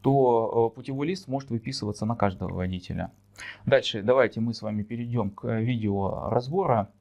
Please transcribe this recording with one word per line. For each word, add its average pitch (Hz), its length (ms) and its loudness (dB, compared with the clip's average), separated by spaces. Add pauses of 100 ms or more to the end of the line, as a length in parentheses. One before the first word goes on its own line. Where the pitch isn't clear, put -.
то, 117 720 4
э, - 40 -20
путевой 135 320 -6
лист 185 180 -4
может 135 240 -6
выписываться 113 560 -4
на 113 80 0
каждого 92 400 -2
водителя. 90 560 -4 (560)
Дальше 120 340 2
давайте 117 380 4
мы 113 160 0
с - 80 -12
вами 107 220 -4
перейдём 120 480 -4
к 113 260 -4
видео 104 720 0
разбора 127 580 2 (120)